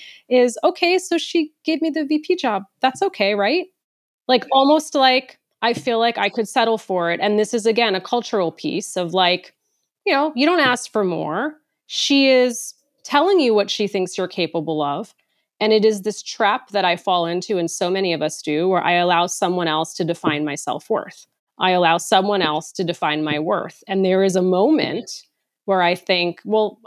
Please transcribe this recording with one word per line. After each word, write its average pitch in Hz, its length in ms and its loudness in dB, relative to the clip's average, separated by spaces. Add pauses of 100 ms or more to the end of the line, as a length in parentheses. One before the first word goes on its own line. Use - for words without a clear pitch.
(300)
is, 247 340 2
"Okay, 359 340 2
so 339 220 -2
she 320 340 -2 (100)
gave 311 160 -2
me 320 120 -2
the 311 140 -2
V 302 120 0
P 330 180 -2
job. 214 280 -2 (160)
That's 254 240 -2
okay, 214 320 0
right?" 262 320 0 (600)
Like, 254 240 2
almost 277 440 4
like 262 420 2 (240)
I 233 120 0
feel 240 260 -2
like 233 180 0
I 202 120 0
could 214 180 -4
settle 226 320 0
for 175 320 -2
it. 170 100 -2
And 208 160 2
this 214 160 0
is, 226 140 -2
again, 220 260 2
a 185 80 -2
cultural 208 500 -2
piece - 460 -6
of, 175 160 -4
like, 180 400 0 (520)
you 392 80 2
know, 285 200 0
you 254 140 2
don't 349 140 2
ask 247 300 0
for 214 120 0
more. 175 500 -4 (320)
She 277 440 2
is 254 440 2 (300)
telling 349 380 2
you 240 120 4
what 202 160 2
she - 160 -2
thinks 190 320 -4
you're 185 100 -2
capable 160 540 -4
of. 147 320 -4 (480)
And 214 120 2
it 214 100 4
is 214 200 2
this 208 200 -8
trap 226 460 -2
that 196 160 0
I 175 100 2
fall 175 300 -2
into, 180 320 -4
and 170 120 -2
so 180 200 -4
many 190 240 0
of 156 80 -4
us 156 200 -6
do, 160 280 -2
where 185 120 2
I 170 120 2
allow 175 320 2
someone 180 420 -2
else 160 280 -4
to 170 100 -4
define 156 400 -2
my 147 100 -6
self-worth. - 720 -8 (300)
I 185 140 0
allow 175 260 2
someone 196 440 0
else 156 300 -2
to 190 140 -4
define 156 400 -4
my 151 140 -2
worth. 175 460 -4
And 190 200 -2
there 185 180 2
is 190 140 2
a 185 40 2
moment 185 840 0 (400)
where 190 160 0
I 175 140 2
think, 175 500 -2
"Well, 214 420 0